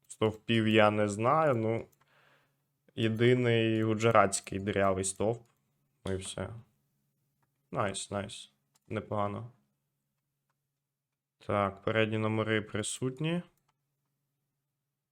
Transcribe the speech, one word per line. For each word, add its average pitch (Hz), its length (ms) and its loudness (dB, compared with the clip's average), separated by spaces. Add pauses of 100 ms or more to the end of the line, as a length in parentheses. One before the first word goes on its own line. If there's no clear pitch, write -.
Стовпів 110 600 0
я 107 220 8
не 107 180 2
знаю, 131 460 2
ну, 113 320 -2 (1080)
єдиний 113 880 2
гуджаратський 107 760 2
дирявий 98 460 0
стовп. 110 380 -2 (600)
Ну 95 80 -6
і 95 40 -4
все. 95 320 -10 (1200)
Найс, 104 400 -6
найс. 101 420 -10 (360)
Непогано. 104 640 -6 (1900)
Так, 101 360 -2
передні 110 360 0
номери 110 440 0
присутні. 131 800 -6 (1700)